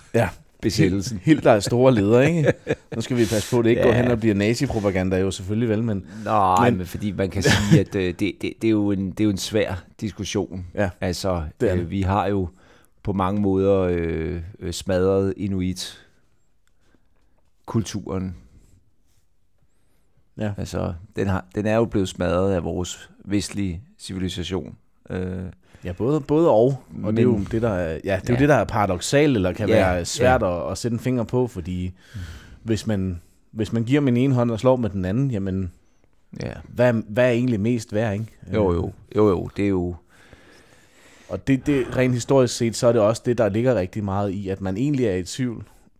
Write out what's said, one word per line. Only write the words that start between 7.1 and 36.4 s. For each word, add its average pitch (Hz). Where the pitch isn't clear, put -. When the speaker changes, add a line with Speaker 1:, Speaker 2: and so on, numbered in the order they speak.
Speaker 2:
man 92
kan 92
sige, 104
at, -
øh, 98
det, 90
det, 101
det -
er 113
jo 104
en, 95
det 82
er 107
jo 107
en 95
svær -
diskussion. 95
Speaker 1:
Ja, 98
Speaker 2:
Altså, 90
Speaker 1:
det 117
er 92
Speaker 2:
øh, 90
Speaker 1:
det. 85
Speaker 2:
vi 95
har 95
jo 98
på 104
mange 98
måder, 98
øh, 85
øh, 90
smadret 95
inuit-kulturen. -
Speaker 1:
Ja. 107
Speaker 2:
Altså, 92
den 104
har, 92
den 104
er 107
jo 117
blevet 104
smadret 92
af 85
vores 87
vestlige 95
civilisation. 90
Øh, 92
Speaker 1:
Ja, 90
både, 135
både 151
og. 127
Og 107
det 110
er 113
jo 123
Speaker 2:
men 98
Speaker 1:
det, 113
der 117
er, 82
ja, 92
det -
er -
jo -
Speaker 2:
Ja. 123
Speaker 1:
det, 143
der 147
er 107
paradoksalt, 117
eller 90
kan 98
Speaker 2:
Ja, 110
Speaker 1:
være 90
svært 123
Speaker 2:
ja. 87
Speaker 1:
at, 78
at 98
sætte 120
en 107
finger 127
på, 123
fordi 90
Speaker 2:
Mm. 101
Speaker 1:
hvis 110
man, 95
hvis 107
man 113
giver 135
med 135
den 120
ene 135
hånd 120
og 110
slår 127
med 117
den 92
anden, 123
jamen, 95